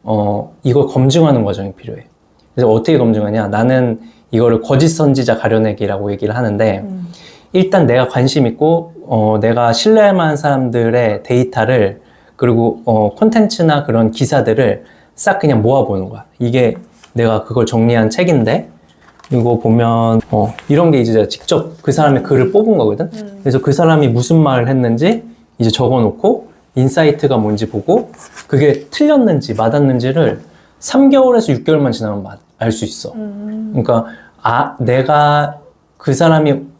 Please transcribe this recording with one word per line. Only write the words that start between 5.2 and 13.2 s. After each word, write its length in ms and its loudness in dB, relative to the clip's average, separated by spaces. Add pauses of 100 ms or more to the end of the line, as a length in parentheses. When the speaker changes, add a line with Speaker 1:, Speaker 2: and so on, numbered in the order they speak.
Speaker 1:
가려내기라고 760 -2
얘기를 240 -6
하는데, 440 -2
Speaker 2:
음. 280 -12 (460)
Speaker 1:
일단 320 2
내가 220 2
관심 380 0
있고, 460 -2 (140)
어, 340 0
내가 320 2
신뢰할 400 4
만한 240 0
사람들의 840 -2
데이터를, 800 0 (340)
그리고, 480 0
어, 300 0
콘텐츠나 720 0